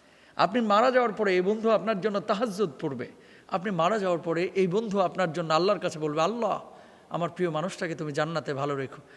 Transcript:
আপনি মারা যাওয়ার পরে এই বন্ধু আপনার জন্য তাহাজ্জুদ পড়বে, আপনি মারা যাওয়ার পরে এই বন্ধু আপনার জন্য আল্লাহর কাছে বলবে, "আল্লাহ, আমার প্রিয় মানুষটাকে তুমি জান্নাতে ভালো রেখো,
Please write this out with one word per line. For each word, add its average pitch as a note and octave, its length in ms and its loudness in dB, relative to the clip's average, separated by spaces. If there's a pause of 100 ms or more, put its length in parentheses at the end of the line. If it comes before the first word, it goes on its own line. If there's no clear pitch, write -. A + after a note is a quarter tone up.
(360)
আপনি F#3+ 260 2
মারা A3 300 4
যাওয়ার B3 200 4
পরে G3 220 0
এই F3+ 80 4
বন্ধু G#3+ 280 0
আপনার G3+ 320 2
জন্য G3 180 -2
তাহাজ্জুদ G3+ 600 -2
পড়বে, C3+ 280 -4 (400)
আপনি G3 240 -2
মারা F3+ 280 2
যাওয়ার F3+ 200 0
পরে E3+ 360 -2
এই F#3+ 120 4
বন্ধু G3+ 320 0
আপনার F3 340 0
জন্য D#3+ 200 -2
আল্লাহর F3+ 260 4
কাছে D#3+ 200 -6
বলবে, D#3 220 0
"আল্লাহ, G3+ 400 0 (480)
আমার E3 200 -2
প্রিয় F3 200 -2
মানুষটাকে D#3+ 460 -4
তুমি D3+ 160 -6
জান্নাতে D3+ 420 -2
ভালো C#3+ 220 -2
রেখো, C3+ 260 -8 (160)